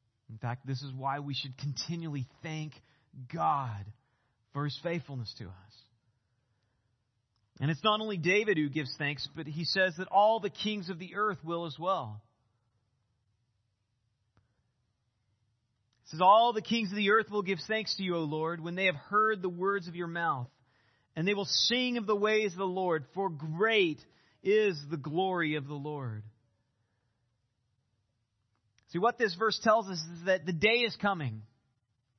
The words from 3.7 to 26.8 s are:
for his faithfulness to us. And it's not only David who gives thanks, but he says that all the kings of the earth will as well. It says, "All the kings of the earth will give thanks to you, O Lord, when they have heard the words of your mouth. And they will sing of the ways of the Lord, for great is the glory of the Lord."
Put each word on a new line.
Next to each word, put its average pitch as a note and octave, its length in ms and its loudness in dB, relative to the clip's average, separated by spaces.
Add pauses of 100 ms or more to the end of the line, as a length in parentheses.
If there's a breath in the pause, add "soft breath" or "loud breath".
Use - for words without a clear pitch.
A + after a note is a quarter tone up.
for C#3+ 120 -4
his C#3+ 180 -4
faithfulness C#3+ 560 -6
to A2 60 -10
us. F#2 380 -18 (1800)
And C#3 100 0
it's D#3+ 120 -4
not G#3+ 180 2
only G#3 180 -4
David G3 380 2
who D3+ 120 0
gives C3+ 300 -6
thanks, C#3+ 360 -4
but D#3+ 120 -10
he D#3 180 -6
says F#3 340 0
that F#3 100 -8
all G#3+ 300 6
the F#3+ 120 -4
kings G#3 400 -6
of F3 80 -8
the F3+ 180 -12
earth G#3 260 0
will E3+ 240 -4
as D3 100 -10
well. D3+ 460 -4 (3750)
It - 60 -20
says, D#3 100 -8
"All A3 320 8
the G#3+ 100 -2
kings A3+ 280 0
of G3+ 60 -6
the G3+ 140 2
earth G#3+ 200 4
will G#3 120 -2
give F3+ 240 -2
thanks A3 300 -2
to F#3+ 80 -4
you, F3 120 0
O E3+ 40 0
Lord, D#3+ 400 -2
when E3+ 160 -6
they F#3+ 80 -2
have F3+ 100 2
heard G#3 480 0
the F#3 60 -4
words F3+ 400 -2
of E3 80 -12
your F3 100 -6
mouth. E3 420 -2 (680)
And D#3+ 100 0
they G3+ 80 2
will G3 120 -2
sing B3 500 0
of G#3+ 100 -4
the G#3+ 80 2
ways G#3+ 380 6
of E3+ 60 -10
the G3 60 0
Lord, F3+ 480 2
for F#3+ 160 0
great E3 720 2 (460 soft breath)
is G3 440 4
the D#3+ 80 -2
glory D#3 600 0
of C3+ 100 -4
the D3 80 -8
Lord." C#3 480 -6 (2750)